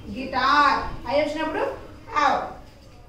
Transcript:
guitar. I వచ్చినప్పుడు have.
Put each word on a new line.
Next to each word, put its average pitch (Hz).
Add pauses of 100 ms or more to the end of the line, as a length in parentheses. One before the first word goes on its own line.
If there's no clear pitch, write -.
guitar. 269 (340)
I 262
వచ్చినప్పుడు 311 (460)
have. 285 (680)